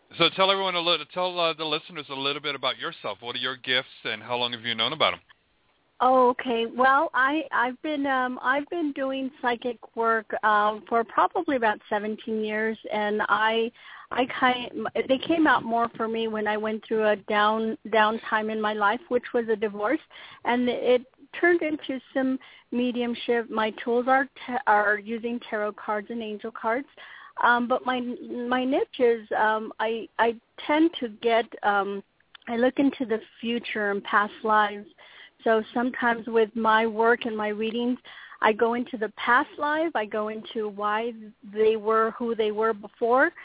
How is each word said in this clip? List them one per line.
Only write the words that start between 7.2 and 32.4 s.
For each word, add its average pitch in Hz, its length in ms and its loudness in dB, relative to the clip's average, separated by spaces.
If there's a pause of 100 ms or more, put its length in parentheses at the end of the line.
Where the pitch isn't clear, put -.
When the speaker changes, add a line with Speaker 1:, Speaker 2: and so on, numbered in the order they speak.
Speaker 2:
I've 240 300 -2
been, 302 240 -4
um, 254 360 -2
I've 277 280 -2
been 339 200 -2
doing 269 400 -6 (100)
psychic 240 360 -4 (180)
work, 226 480 0
um, 214 460 2
for 233 160 2
probably 330 500 0
about 226 240 2 (100)
seventeen 214 540 -4
years, 214 340 -2 (160)
and 208 360 -2
I, 220 420 2 (400)
I 254 160 0
kind, 247 640 0 (200)
they 269 100 4
came 320 280 2
out 262 160 4
more 233 340 0
for 226 120 -4
me 226 180 -2
when 214 220 -4
I 214 80 0
went 214 280 -4
through 214 220 0
a 208 80 4
down, 220 640 0 (140)
down 220 260 4 (100)
time 214 220 -2
in 220 100 -4
my 214 120 0
life, 214 280 0 (100)
which 247 220 -2
was 233 160 0
a 226 60 2
divorce, 208 460 -2 (440)
and 247 240 0
it 247 340 2 (380)
turned 349 220 4
into 294 380 -4 (120)
some 262 240 0 (360)
mediumship. 240 800 -2
My 220 200 0 (140)
tools 240 240 0
are 262 200 4 (180)
ta-, 247 200 -4
are 208 320 4
using 233 400 -4 (100)
tarot 208 240 -4
cards 208 380 -6
and 233 120 -6
angel 214 280 -8
cards. 240 380 -4 (540)
Um, 240 240 4
but 247 200 -2
my, 254 140 -2
my 240 640 -4
niche 285 340 -2
is, 233 280 4 (120)
um, 220 420 0
I, 220 280 -4 (100)
I 226 160 2 (320)
tend 311 240 4 (100)
to 240 80 -4 (140)
get, 233 240 2 (160)
um, 202 400 0 (460)